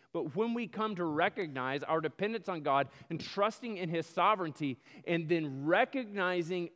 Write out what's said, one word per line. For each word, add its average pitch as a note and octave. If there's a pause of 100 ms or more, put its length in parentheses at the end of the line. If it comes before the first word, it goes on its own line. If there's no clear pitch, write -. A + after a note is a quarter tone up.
(140)
But D#3
when A#3
we A#3
come G#3+
to F3
recognize D3
our D#3+
dependence F#3
on F3
God C#3 (220)
and E3
trusting G#3+
in F3+
his E3
sovereignty, E3+ (280)
and E3+
then D3+
recognizing F3+